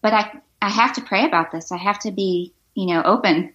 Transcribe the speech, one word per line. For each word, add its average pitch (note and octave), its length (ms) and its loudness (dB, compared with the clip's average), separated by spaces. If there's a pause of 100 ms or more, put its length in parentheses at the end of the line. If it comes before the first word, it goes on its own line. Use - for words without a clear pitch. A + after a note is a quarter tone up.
But G#3+ 120 2
I, G#3+ 180 0 (300)
I G3+ 80 -2
have A3+ 240 2
to C4+ 80 -6
pray G#3 240 0
about E3+ 260 0
this. E3 200 -10
I F3+ 60 -6
have G3+ 220 -2
to A3 120 -6
be, F#3 420 -2 (220)
you F#3+ 100 -2
know, E3+ 180 2
open. G3+ 520 2